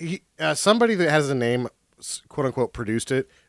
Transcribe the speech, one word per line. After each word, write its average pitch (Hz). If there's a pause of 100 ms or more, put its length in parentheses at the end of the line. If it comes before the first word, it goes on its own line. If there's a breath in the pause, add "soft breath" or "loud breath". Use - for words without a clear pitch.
he, 170 (180)
uh, 156
somebody 226
that 175
has 147
a 139
name, 120 (320)
s-, -
quote 143
unquote, 123
produced 113
it, 131 (200 soft breath)